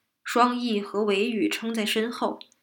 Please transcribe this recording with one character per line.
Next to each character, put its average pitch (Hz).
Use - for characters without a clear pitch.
双 247
翼 240
和 202
尾 208
羽 214
撑 226
在 220
身 226
后， -